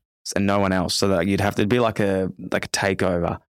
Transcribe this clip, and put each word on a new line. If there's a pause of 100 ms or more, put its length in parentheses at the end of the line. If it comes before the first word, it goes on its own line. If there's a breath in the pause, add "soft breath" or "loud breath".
(260)
S-,
and
no
one
else.
So
that
you'd
have
to,
it'd
be
like
a, (200)
like,
a
takeover (120)